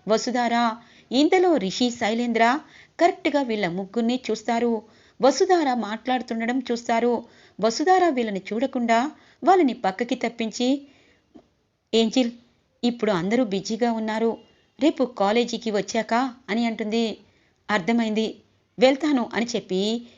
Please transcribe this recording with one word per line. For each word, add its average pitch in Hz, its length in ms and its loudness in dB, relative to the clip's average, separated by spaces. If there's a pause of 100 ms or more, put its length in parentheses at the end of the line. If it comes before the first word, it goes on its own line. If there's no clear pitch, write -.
వసుధార. 233 680 0 (360)
ఇంతలో 339 440 4
రిషి, 208 340 -2
శైలేంద్ర 233 680 0 (400)
కరెక్ట్గా 320 420 2
వీళ్ళ 214 260 -2
ముగ్గురిని 226 520 -2 (100)
చూస్తారు. 233 520 -2 (400)
వసుధార 302 520 4
మాట్లాడుతుండడం 233 880 -4 (100)
చూస్తారు. 233 520 0 (360)
వసుధార 320 480 4
వీళ్ళని 226 340 -2 (100)
చూడకుండా 240 580 0 (340)
వాళ్ళని 330 280 4
పక్కకి 240 420 -4
తప్పించి, 247 720 -2 (1080)
"ఏంజిల్, 226 360 2 (540)
ఇప్పుడు 240 280 0
అందరూ 202 320 0
బిజీగా 214 480 -2
ఉన్నారు, 220 460 -2 (420)
రేపు 285 240 2
కాలేజీకి 226 680 -2
వచ్చాక" 208 440 -2 (340)
అని 233 180 -2
అంటుంది. 220 520 -2 (520)
"అర్థమైంది, 220 640 0 (420)
వెళ్తాను" 269 560 2
అని 220 120 -2 (100)
చెప్పి 208 460 -2 (160)